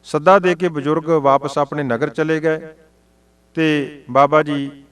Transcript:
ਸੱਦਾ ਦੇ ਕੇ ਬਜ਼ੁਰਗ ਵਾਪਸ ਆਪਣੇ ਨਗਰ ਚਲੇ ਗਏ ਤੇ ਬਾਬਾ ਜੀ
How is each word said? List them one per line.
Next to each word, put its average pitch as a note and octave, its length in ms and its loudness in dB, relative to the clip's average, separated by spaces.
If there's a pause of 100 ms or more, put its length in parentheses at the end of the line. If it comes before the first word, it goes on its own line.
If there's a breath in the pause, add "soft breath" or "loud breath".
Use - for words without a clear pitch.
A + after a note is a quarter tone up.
ਸੱਦਾ E3 340 4
ਦੇ F3+ 160 2
ਕੇ F3 140 -4
ਬਜ਼ੁਰਗ D3+ 400 -4
ਵਾਪਸ C#3 500 2
ਆਪਣੇ D3 240 -2
ਨਗਰ B2+ 260 -2
ਚਲੇ D#3 320 -2
ਗਏ D#3 200 -2 (920)
ਤੇ D3+ 560 -2
ਬਾਬਾ C#3+ 320 4
ਜੀ C#3+ 500 -8